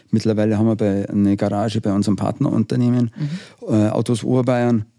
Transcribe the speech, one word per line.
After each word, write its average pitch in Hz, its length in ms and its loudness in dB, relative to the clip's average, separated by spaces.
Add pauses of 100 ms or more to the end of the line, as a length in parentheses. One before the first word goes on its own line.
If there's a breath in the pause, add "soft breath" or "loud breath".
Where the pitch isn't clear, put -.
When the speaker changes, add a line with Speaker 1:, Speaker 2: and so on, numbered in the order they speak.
(120 soft breath)
Speaker 1:
Mittlerweile 107 440 2
haben 110 120 2
wir 110 80 2
bei, 98 340 -2
eine 101 260 2
Garage 104 440 -2
bei 101 120 -2
unserem 101 220 0
Partnerunternehmen, 117 1000 0
Speaker 2:
Mhm. 160 580 -6
Speaker 1:
äh, 107 140 4
Autos 117 340 -2
Oberbayern. 123 600 0 (140)